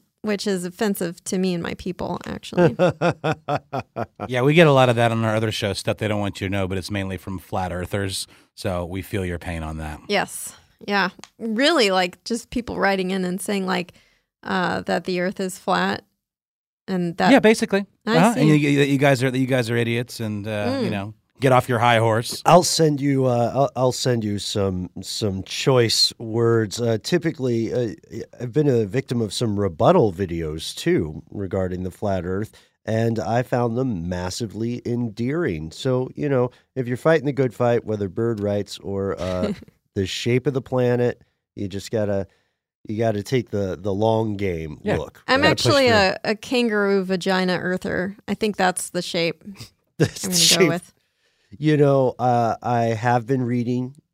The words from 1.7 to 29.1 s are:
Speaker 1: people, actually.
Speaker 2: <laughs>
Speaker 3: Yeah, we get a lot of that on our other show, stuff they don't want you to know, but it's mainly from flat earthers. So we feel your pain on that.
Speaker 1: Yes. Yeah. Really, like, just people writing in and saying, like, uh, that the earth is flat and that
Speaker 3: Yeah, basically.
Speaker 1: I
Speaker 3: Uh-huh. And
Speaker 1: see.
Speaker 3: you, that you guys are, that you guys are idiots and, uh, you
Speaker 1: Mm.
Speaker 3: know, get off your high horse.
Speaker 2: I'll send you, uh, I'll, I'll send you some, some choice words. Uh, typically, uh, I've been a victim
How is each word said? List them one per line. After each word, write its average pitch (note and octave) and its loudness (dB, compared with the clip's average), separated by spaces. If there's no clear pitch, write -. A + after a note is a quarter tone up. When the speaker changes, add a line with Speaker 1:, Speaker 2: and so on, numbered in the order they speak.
Speaker 1:
people, - -8
actually. - 2
Speaker 2:
<laughs> - -2
Speaker 3:
Yeah, B2 0
we D3 4
get E3+ 10
a C#3+ 8
lot C3 8
of A#2+ 4
that A#2 4
on A2+ 0
our A2 2
other A2 0
show, G2+ -2
stuff - -4
they A2 -2
don't G#2 -2
want G2+ -4
you G2+ -2
to F#2 -4
know, G2 0
but F#2+ -4
it's F2+ -8
mainly F#2+ -4
from F#2+ -10
flat F#2 -6
earthers. F#2+ -4
So F2+ -4
we F#2 -8
feel G2 -6
your F2 -6
pain E2 -8
on D#2 -8
that. D#2 -10
Speaker 1:
Yes. - -4
Yeah. G3 0
Really, A#3 2
like, F#3 -2
just - -6
people A3+ -6
writing F#3+ 0
in F#3+ -2
and F3+ -4
saying, G3 -4
like, F#3 -4
uh, F#3 -2
that F#3 -2
the F3+ -2
earth F#3 -4
is F#3 -6
flat F#3 -2
and F3 -2
that F#3+ 4
Speaker 3:
Yeah, C4+ 8
basically. G#3+ 2
Speaker 1:
I A3 2
Speaker 3:
Uh-huh. G#3+ 6
And D3+ 4
Speaker 1:
see. D3+ 8
Speaker 3:
you, D3 2
that C#3 4
you C#3 2
guys C#3 4
are, C3 2
that B2+ -2
you C3 2
guys B2 0
are A#2+ 0
idiots A#2 -2
and, G#2+ -6
uh, A2 -4
you G3+ -2
Speaker 1:
Mm. - -2
Speaker 3:
know, G#2 -6
get C3 4
off B2 4
your A#2+ 2
high A#2 4
horse. A2+ 0
Speaker 2:
I'll E3+ 8
send D3+ 2
you, C3+ 2
uh, A#2+ 2
I'll, C3 2
I'll B2 2
send A#2+ 0
you G#2 -2
some, F#2 -2
some F#2+ -4
choice - 2
words. A2+ 2
Uh, A#2 2
typically, B2 0
uh, A#2 -2
I've A#2+ -8
been D3 2
a A#2 4
victim A#2+ -2